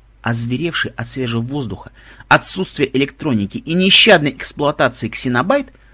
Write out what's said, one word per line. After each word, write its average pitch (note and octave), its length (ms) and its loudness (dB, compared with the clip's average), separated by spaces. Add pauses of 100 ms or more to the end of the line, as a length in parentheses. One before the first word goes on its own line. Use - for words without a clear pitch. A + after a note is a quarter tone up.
(220)
Озверевший B2 760 -4
от A#2 100 -6
свежего A#2 320 -4
воздуха, B2 520 -8 (360)
отсутствия - 640 0
электроники C3 640 -2
и - 160 -8
нещадной F#3 600 4
эксплуатации C#3+ 760 -2
ксенобайт C3+ 600 0 (260)